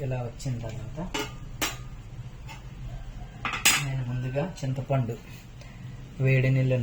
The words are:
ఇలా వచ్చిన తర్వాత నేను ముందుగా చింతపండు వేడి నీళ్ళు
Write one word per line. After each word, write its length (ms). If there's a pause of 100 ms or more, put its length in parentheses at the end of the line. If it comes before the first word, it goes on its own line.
ఇలా 220
వచ్చిన 280 (100)
తర్వాత 340 (3000)
నేను 240
ముందుగా 340 (160)
చింతపండు 560 (1080)
వేడి 320
నీళ్ళు 280